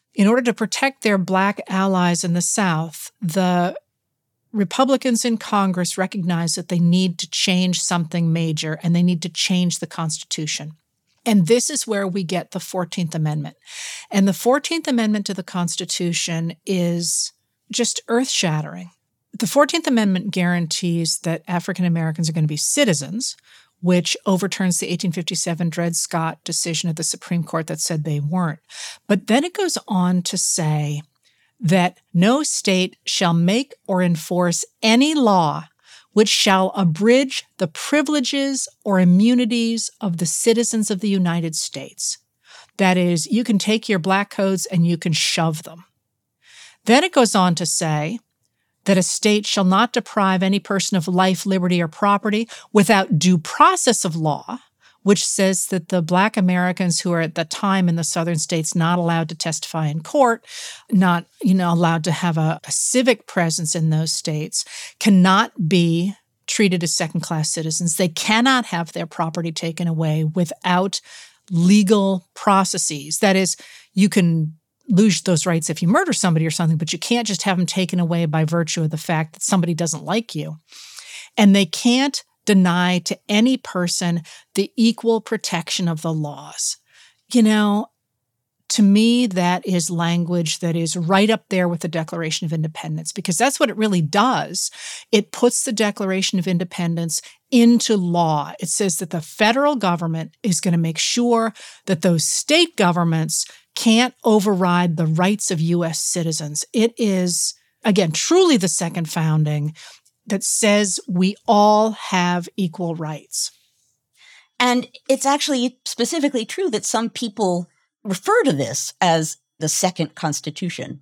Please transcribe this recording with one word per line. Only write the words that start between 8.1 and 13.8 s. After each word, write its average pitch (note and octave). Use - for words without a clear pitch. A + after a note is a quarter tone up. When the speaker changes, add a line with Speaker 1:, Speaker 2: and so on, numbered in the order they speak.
Speaker 1:
major, D#3+
and E3+
they F3
need F3
to F#3
change F3+
the E3+
Constitution. D#3
And G3+
this A#3
is -
where G3+
we F#3
get F3
the F#3
Fourteenth F3
Amendment. D3+